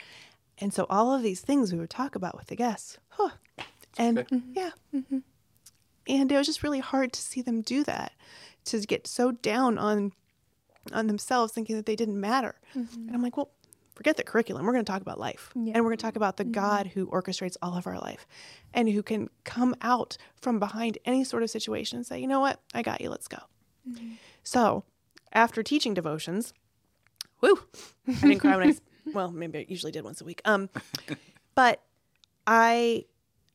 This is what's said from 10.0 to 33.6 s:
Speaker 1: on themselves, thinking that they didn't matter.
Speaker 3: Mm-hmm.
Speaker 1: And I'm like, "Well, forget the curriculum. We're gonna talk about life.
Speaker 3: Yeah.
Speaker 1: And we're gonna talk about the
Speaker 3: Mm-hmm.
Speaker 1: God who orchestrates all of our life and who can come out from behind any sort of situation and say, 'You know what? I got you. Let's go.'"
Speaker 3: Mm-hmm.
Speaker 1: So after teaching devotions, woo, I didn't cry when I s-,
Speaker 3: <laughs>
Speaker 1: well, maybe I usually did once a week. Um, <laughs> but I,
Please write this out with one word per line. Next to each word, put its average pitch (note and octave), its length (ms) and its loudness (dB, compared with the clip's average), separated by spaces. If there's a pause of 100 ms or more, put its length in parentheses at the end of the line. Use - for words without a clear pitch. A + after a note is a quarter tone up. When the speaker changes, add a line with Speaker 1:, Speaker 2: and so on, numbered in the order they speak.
Speaker 1:
on A3 140 0
themselves, A3 460 0
thinking A3 240 -4
that G#3+ 100 -6
they G#3+ 100 0
didn't G#3+ 240 -2
matter. A3+ 360 -2 (200)
Speaker 3:
Mm-hmm. A#3 300 -10
Speaker 1:
And A3+ 80 -10
I'm A#3+ 80 0
like, B3 140 -2
"Well, C#4+ 140 -4 (440)
forget D#4 220 0
the - 80 -4
curriculum. - 420 -2
We're A#3+ 60 2
gonna B3 120 2
talk G3 180 -6
about - 180 -10
life. - 340 -8
Speaker 3:
Yeah. A3+ 200 -4
Speaker 1:
And A3+ 100 4
we're A3+ 60 0
gonna A3+ 80 -2
talk A3+ 180 -6
about G#3 220 0
the G3+ 60 -4
Speaker 3:
Mm-hmm. A#3 80 -6
Speaker 1:
God G3+ 360 0
who F#3+ 180 -4
orchestrates F#3 560 -4
all F3 140 -4
of F3+ 100 -4
our F#3 120 -6
life - 280 -10 (480)
and A#3 140 4
who G#3 140 2
can G#3+ 260 -4 (160)
come B3 380 0
out A#3+ 340 0 (180)
from A#3 240 -2
behind G#3+ 460 -2
any C4 200 2
sort A#3+ 200 -2
of A3 60 -4
situation A3 480 -6
and B3 80 -10
say, - 140 -8
'You B3+ 60 -4
know C4+ 140 2
what? C#4 200 0 (140)
I A#3 80 -2
got - 180 -4
you. - 100 -6
Let's - 180 -12
go.'" - 100 -12 (500)
Speaker 3:
Mm-hmm. A#3 240 -12 (300)
Speaker 1:
So G#3 420 2 (480)
after A3+ 300 4
teaching C4 320 0
devotions, E3 580 -4 (880)
woo, F4 200 8 (480)
I C4 40 0
didn't C#4+ 280 8
cry C#4+ 160 6
when F#3 100 6
I D4 40 10
s-, D4+ 100 2 (160)
Speaker 3:
<laughs> D4+ 180 -10
Speaker 1:
well, F3+ 160 -2
maybe E3 300 -6
I A2+ 80 -10
usually E3+ 240 -6
did D#3 120 -8
once B2+ 160 -12
a D#3+ 40 -16
week. E3+ 200 -14
Um, G3 240 2 (420)
<laughs> - 440 -14
but B3+ 280 6 (640)
I, A#3 580 6 (500)